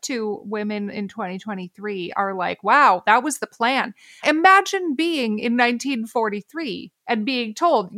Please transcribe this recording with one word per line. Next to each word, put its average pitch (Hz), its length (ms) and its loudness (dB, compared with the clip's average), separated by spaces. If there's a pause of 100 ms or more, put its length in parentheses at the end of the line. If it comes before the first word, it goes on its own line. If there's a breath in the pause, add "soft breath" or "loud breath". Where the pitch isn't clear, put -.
two 220 440 -4
women 208 440 -4
in 202 200 -6
twenty 190 280 -8
twenty-three 190 800 -8
are 196 180 0
like, 180 300 -4
"Wow, 220 420 6
that 233 180 6
was 294 140 -4
the - 80 -8
plan." 233 480 -2 (320 soft breath)
Imagine 370 680 2
being 269 420 0
in 240 200 0
nineteen 240 500 0
forty-three 214 840 -6 (160)
and 220 160 0
being 240 300 -2
told, 247 440 2